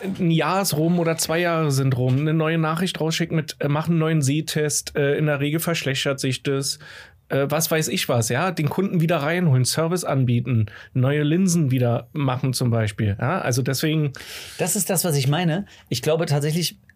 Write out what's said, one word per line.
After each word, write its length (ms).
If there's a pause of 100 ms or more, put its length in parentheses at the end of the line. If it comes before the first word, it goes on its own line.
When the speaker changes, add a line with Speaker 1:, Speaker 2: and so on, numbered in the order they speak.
Speaker 1:
ein 300
Jahresrum 640
oder 180
zwei 220
Jahre 320
sind 260
rum, 220
eine 160
neue 240
Nachricht 420
rausschicken 360
mit, 240
äh, 80
mach 200
einen 100
neuen 220
Sehtest, 760
äh, 200
in 100
der 120
Regel 220
verschlechtert 580
sich 240
das, 380 (480)
äh, 200
was 220
weiß 180
ich 200
was, 200
ja, 220
den 180
Kunden 320
wieder 180
reinholen, 460
Service 400
anbieten, 640 (260)
neue 300
Linsen 480
wieder 420
machen 400
zum 180
Beispiel, 500
ja, 200
also 220
deswegen 500 (460)
Speaker 2:
Das 160
ist 160
das, 140
was 120
ich 120
meine. 360 (240)
Ich 140
glaube 240
tatsächlich, 500 (180)